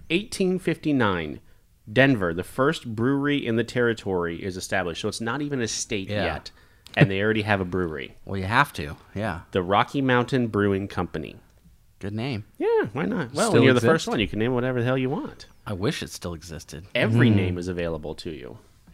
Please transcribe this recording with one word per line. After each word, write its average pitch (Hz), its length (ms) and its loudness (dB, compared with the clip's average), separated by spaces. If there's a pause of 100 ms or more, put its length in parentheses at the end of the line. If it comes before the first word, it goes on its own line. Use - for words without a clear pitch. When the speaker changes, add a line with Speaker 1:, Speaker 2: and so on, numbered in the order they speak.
Speaker 1:
eighteen 185 500 0
fifty-nine, 107 800 0 (520)
Denver, 110 420 4
the 87 100 -2
first 131 520 -2
brewery 139 500 0
in 113 100 0
the 117 80 2
territory, 101 800 0
is 95 140 -6
established. 90 440 -4
So 107 60 -2
it's 101 140 -6
not 120 200 -4
even 143 200 -4
a 110 60 -2
state 98 420 -4
Speaker 2:
Yeah. 104 160 -2
Speaker 1:
yet, 78 260 -6 (440)
and 104 140 6
they 95 120 0
already 110 220 2
have 101 180 2
a 92 40 -2
brewery. 85 540 -4
Speaker 2:
<laughs> - 60 -18
Well, 98 120 -6
you 95 80 -4
have 123 280 2
to, 73 240 -8 (180)
yeah. 98 260 -4 (100)
Speaker 1:
The 98 120 2
Rocky 107 380 2
Mountain 123 460 2
Brewing 101 420 2
Company. 82 480 -6 (600)
Speaker 2:
Good 98 140 -6
name. 110 300 -4 (140)
Speaker 1:
Yeah, 415 360 0
why 156 120 -2
not? 151 280 -4
Well, 185 160 2
Speaker 3:
Still 190 40 2
Speaker 1:
when 123 100 8
you're 131 100 8
the 123 40 4
Speaker 3:
exists? 120 280 4
Speaker 1:
first - 40 -6
one, 214 100 0
you 101 80 2
can 101 120 -4
name 120 140 0
whatever 127 260 0
the 117 60 0
hell 127 120 2
you 127 120 0
want. 214 360 -8 (200)
Speaker 2:
I 107 80 -6
wish 101 300 -2
it 69 80 -10
still 87 220 -8
existed. 80 600 -12
Speaker 1:
Every 120 360 6
Speaker 3:
Mm-hmm. 107 80 6
Speaker 1:
name 90 200 0
is 90 120 -6
available 82 460 -4
to - 160 -10
you. 64 260 -12 (360)